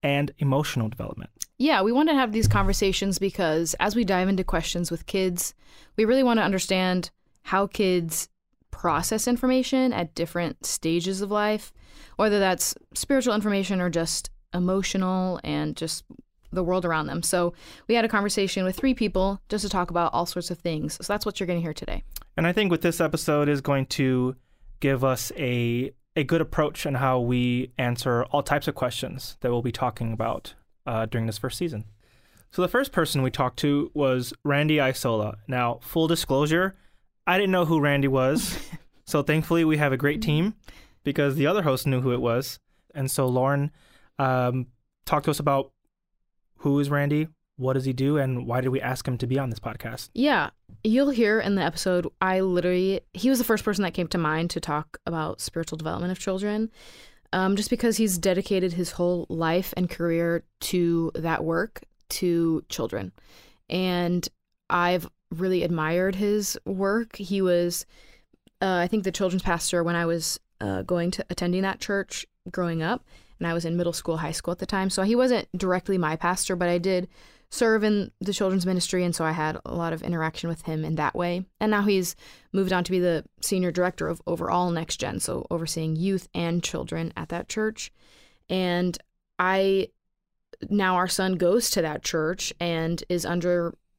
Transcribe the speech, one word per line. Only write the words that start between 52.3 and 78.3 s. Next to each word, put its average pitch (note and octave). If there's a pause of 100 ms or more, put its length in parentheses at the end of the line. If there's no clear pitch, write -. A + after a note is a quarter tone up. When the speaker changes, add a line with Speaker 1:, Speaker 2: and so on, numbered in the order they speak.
Speaker 2:
literally, F3+ (120)
he F#3+
was C4+
the A#3+
first A3
person G3+
that F3
came F3
to F3
mind D#3+
to -
talk D3+
about D#3+
spiritual -
development D#3+
of F#3
children, G#3 (640)
um, F#3
just G#3
because A#3+
he's G3+
dedicated F#3
his E3+
whole F3
life E3
and F3
career E3+ (180)
to E3+
that D#3+
work, E3 (280)
to E3+
children. G2+ (580)
And F3 (400)
I've F3 (220)
really F3+
admired E3+
his G#3
work. G3
He G3
was, F3 (720)
uh, F#3+
I F3
think, G#3+
the F#3+
children's F#3
pastor E3+
when E3+
I E3+
was, E3 (200)
uh, G2
going F3+
to, -
attending F3+
that F#3+
church - (240)
growing E3+
up. G3 (340)
And F3
I E3
was E3+
in E3
middle E3+
school, E3
high D#3+
school -
at F3+
the F#3+
time. F#3+
So F#3+
he G#3+
wasn't B3 (100)
directly F#3
my D#3+
pastor, F3+
but F3
I F3
did F3+ (400)
serve A3
in G#3
the G3